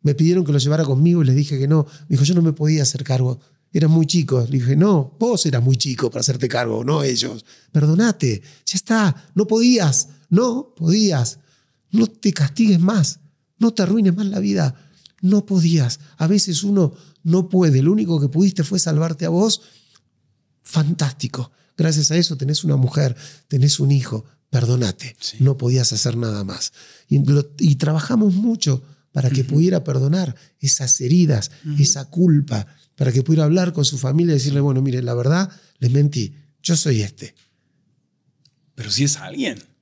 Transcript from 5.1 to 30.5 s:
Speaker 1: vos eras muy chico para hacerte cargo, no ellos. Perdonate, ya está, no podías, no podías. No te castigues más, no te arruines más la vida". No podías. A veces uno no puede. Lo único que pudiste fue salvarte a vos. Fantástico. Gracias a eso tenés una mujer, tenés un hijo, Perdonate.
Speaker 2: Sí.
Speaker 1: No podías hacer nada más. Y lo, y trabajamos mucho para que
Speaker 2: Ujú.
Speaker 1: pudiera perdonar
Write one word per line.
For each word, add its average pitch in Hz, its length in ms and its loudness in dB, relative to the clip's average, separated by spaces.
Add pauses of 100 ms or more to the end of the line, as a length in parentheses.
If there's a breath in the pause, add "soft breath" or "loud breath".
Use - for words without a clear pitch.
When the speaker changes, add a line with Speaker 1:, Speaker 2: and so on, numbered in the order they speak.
Speaker 1:
vos 226 280 0
eras 131 160 0
muy 131 140 2
chico 123 340 -2
para 113 100 -8
hacerte 123 280 -2
cargo, 117 360 -2
no 147 200 0
ellos. 117 400 -4 (280 soft breath)
Perdonate, 151 720 0 (240 loud breath)
ya - 100 -6
está, 208 600 -2
no 208 100 0
podías, 220 600 0 (200 soft breath)
no 240 480 -2
podías. 165 640 0 (540)
No 226 160 2
te - 240 -4
castigues 175 480 0
más, 185 400 0 (380)
no 226 140 2
te 220 100 -2
arruines 190 320 2
más 202 120 -4
la 196 140 -4
vida". 185 340 -2 (460 soft breath)
No 202 260 2
podías. 165 540 0 (160 loud breath)
A 160 100 -2
veces 185 380 -2
uno 196 300 0 (280 loud breath)
no 180 260 2
puede. 165 320 4
Lo 151 120 2
único 185 280 0
que 143 80 0
pudiste 175 360 0
fue 180 160 -2
salvarte 160 440 -2
a 165 40 -2
vos. 196 320 0 (1000 soft breath)
Fantástico. 147 880 -4 (260)
Gracias 156 320 0
a 156 60 0
eso 175 200 -2
tenés 135 280 -4
una 151 120 0
mujer, 131 380 0 (320 loud breath)
tenés 143 320 0
un 139 140 0
hijo, 120 320 -2 (320 soft breath)
Perdonate. 120 640 -2
Speaker 2:
Sí. - 220 -12
Speaker 1:
No 135 160 2
podías 123 380 -2
hacer 113 240 -2
nada 107 260 -6
más. 92 300 -10 (340 loud breath)
Y 143 160 2
lo, 143 340 2
y 147 180 2
trabajamos 160 580 0
mucho 202 480 -2 (280 soft breath)
para 127 200 -2
que 135 100 0
Speaker 2:
Ujú. 131 140 -4
Speaker 1:
pudiera 170 280 2
perdonar 139 540 -2 (240 soft breath)